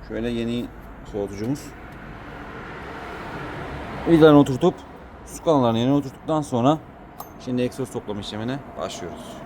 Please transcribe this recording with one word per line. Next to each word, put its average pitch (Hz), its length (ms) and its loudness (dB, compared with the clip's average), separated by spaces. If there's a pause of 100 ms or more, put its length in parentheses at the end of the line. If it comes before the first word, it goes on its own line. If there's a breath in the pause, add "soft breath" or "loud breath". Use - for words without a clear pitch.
Şöyle 110 220 -4
yeni 117 360 -2 (460)
soğutucumuz. 104 480 -4 (2500)
Vidalarını 156 320 12
oturtup 139 340 6 (520)
su - 180 -14
kanallarını 127 360 4
yerine 131 140 4
oturttuktan 143 480 -2
sonra 135 360 2 (680)
şimdi 123 160 -2
egzoz 123 300 -4
toplama 104 280 -6
işlemine 113 400 -6 (180)
başlıyoruz. 87 480 -8 (200)